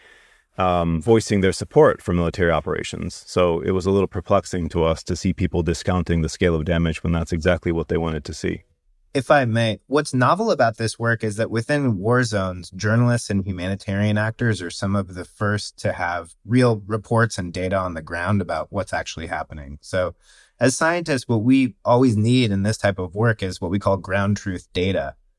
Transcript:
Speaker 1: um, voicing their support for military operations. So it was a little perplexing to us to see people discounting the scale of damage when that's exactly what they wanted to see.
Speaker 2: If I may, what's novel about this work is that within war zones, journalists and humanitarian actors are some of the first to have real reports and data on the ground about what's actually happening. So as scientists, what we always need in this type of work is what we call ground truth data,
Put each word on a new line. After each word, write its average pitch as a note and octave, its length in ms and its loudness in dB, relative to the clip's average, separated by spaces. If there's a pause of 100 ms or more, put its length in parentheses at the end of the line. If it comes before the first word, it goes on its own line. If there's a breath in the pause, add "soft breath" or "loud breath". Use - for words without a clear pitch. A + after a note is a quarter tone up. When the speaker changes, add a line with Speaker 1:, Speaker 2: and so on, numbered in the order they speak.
(560 soft breath)
Speaker 1:
um, F2 460 2
voicing A2 380 4
their F#2 120 4
support C#3 500 2
for - 100 -2
military E2+ 380 2
operations. E2 760 -4
So F2 340 2
it F#2 100 -2
was F#2 160 -2
a G2 40 4
little G2 180 4
perplexing F#2 640 -2
to E2+ 140 2
us D#2+ 200 0
to F2 120 -4
see F#2 160 0
people F2 300 0
discounting E2+ 600 0
the D#2 60 0
scale F2 280 0
of D#2 80 -2
damage E2 380 0
when F2 100 0
that's E2 200 -2
exactly E2+ 400 0
what E2 160 -4
they E2+ 80 -2
wanted E2 280 -4
to - 100 -12
see. E2+ 300 -6 (500)
Speaker 2:
If C3+ 160 0
I C#3+ 140 6
may, A2+ 420 0
what's D3 260 0
novel E3 380 2
about B2+ 260 2
this A2+ 220 -4
work A#2 260 -2
is G#2+ 120 -4
that A2 140 -2
within B2 460 -2
war A#2+ 280 0
zones, F#2+ 460 -4
journalists A#2 600 0
and G2 140 0
humanitarian G2 760 -2
actors A2 420 -2
are E2+ 100 -8
some G2 240 -4
of F#2 200 -4
the F2+ 100 -8
first - 540 -4
to G2 140 -2
have F2 420 -6 (100)
real A#2 420 2
reports A2 520 0
and F2+ 140 -6
data F#2 240 -2
on F#2 180 -2
the D#2+ 80 -8
ground F2 400 0
about E2 280 -4
what's G2 220 -6
actually D#2+ 360 -6
happening. D#2 520 -10
So F2+ 340 -2 (460 soft breath)
as C3 160 2
scientists, E3 520 0
what A2+ 140 2
we C3 320 4 (100)
always A#2+ 320 4
need A#2 340 4
in G2 140 0
this F#2+ 120 0
type G2+ 220 0
of F2+ 160 -8
work A2 300 0
is F2+ 160 -6
what F2 100 -4
we G2+ 80 0
call G2 180 2
ground G2 400 0
truth F#2+ 360 -8
data, F2+ 420 -2 (240)